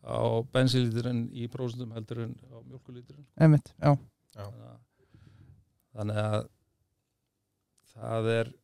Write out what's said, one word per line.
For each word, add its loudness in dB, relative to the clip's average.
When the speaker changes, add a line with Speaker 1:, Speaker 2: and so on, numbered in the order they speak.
Speaker 1:
á -4
bensínlítur 2
en -2
í -8
prósentum -8
heldur -8
en -10
á -20
mjólkurlítur. -20
Speaker 2:
Einmitt, 6
já. 4
Speaker 3:
Já. -14
Speaker 1:
Þannig -18
að, -20
þannig -4
að -2
það -2
er 0